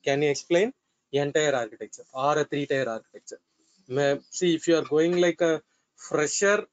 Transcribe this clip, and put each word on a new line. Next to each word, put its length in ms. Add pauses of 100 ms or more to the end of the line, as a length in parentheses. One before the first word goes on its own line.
Can 180
you 140
explain 380 (400)
entire 500
architecture 500
or 260
a 120
three-tier 360 (100)
architecture?" 440 (460)
May, 320 (100)
see, 300
if 80
you 120
are 160
going 200 (100)
like 160
a 200 (340)
fresher 640 (160)